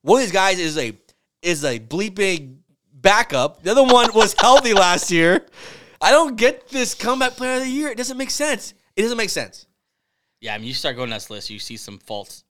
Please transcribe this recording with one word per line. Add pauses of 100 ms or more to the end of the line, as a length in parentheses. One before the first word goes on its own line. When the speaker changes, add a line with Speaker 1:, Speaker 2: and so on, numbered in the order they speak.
Speaker 1:
One
of
these
guys
is
a, (460)
is
a
bleeping (360)
backup.
The
other
one
was
<laughs>
healthy
last
year. (560)
I
don't
get
this
comeback
player
of
the
year.
It
doesn't
make
sense. (220)
It
doesn't
make
sense. (720)
Speaker 2:
Yeah,
I
mean,
you
start
going
down
this
list,
you
see
some
faults.